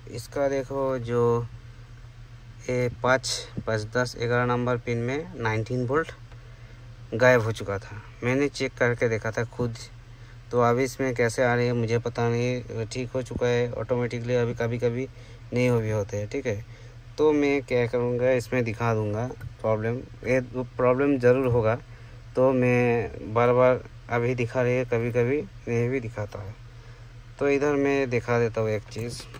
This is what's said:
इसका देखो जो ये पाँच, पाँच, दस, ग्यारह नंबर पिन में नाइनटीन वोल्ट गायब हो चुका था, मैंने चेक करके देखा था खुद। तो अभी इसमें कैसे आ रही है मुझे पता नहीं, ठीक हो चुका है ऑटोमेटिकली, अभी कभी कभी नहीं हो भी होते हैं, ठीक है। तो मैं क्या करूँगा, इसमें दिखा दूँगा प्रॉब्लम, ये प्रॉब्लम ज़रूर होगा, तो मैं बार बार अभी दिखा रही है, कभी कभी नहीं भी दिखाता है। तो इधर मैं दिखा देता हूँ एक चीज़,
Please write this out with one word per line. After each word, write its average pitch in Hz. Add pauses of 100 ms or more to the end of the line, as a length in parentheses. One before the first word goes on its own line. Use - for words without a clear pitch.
इसका 139
देखो 135
जो 120 (1120)
ये 123 (160)
पाँच, 127 (380)
पाँच, 107
दस, 123
ग्यारह 120
नंबर 123
पिन 120
में 143
नाइनटीन 113
वोल्ट 156 (1040)
गायब 123
हो 110
चुका 101
था, - (220)
मैंने 131
चेक 135
करके 120
देखा 110
था 117
खुद। 120 (760)
तो 120
अभी 120
इसमें 131
कैसे 120
आ 123
रही 120
है 123
मुझे 117
पता 117
नहीं, 120
ठीक 123
हो 131
चुका 123
है 120
ऑटोमेटिकली, 120
अभी 120
कभी 117
कभी 123 (460)
नहीं 123
हो 120
भी 110
होते 104
हैं, 104
ठीक 135
है। 104 (520)
तो 151
मैं 143
क्या 123
करूँगा, 123
इसमें 127
दिखा 117
दूँगा 107 (320)
प्रॉब्लम, 110 (260)
ये 127 (360)
प्रॉब्लम 131
ज़रूर 127
होगा, 110 (600)
तो 131
मैं 123
बार 120
बार 127 (260)
अभी 120
दिखा 123
रही 123
है, 127
कभी 120
कभी 123
नहीं 120
भी 135
दिखाता 107
है। 98 (840)
तो 143
इधर 143
मैं 139
दिखा 120
देता 113
हूँ 110
एक 107
चीज़, 120 (180)